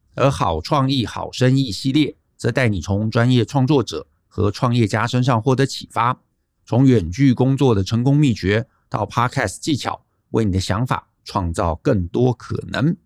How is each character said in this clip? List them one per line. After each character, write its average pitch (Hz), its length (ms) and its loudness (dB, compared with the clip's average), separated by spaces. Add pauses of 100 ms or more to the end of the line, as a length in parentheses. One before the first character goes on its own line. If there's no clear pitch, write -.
(140)
而 131 160 2
“好 85 300 -2
创 135 300 -2
意、 131 160 0
好 85 260 -10
生 127 240 2
意” 131 160 0
系 135 180 -4
列 135 240 2 (220)
则 113 160 -2
带 127 160 0
你 98 140 -2
从 101 280 -2
专 120 220 2
业 120 140 4
创 131 200 0
作 135 160 2
者 80 240 -10 (220)
和 98 220 -2
创 120 240 -2
业 120 120 2
家 110 200 -2
身 123 180 0
上 120 160 2
获 127 160 0
得 135 80 2
启 - 260 -6
发， 120 300 -2 (460)
从 123 180 2
远 110 260 4
距 127 220 4
工 131 240 2
作 131 180 2
的 98 80 2
成 113 220 -2
功 139 100 2
秘 143 200 4
诀 104 320 0 (220)
到 107 180 -4
Podcast 120 520 -4
技 160 160 -2
巧， - 300 -6 (260)
为 113 140 0
你 98 80 0
的 92 80 0
想 104 260 -2
法 - 220 -4 (160)
创 85 280 -4
造 85 240 0
更 101 300 0
多 123 260 0
可 - 360 -8
能。 135 380 0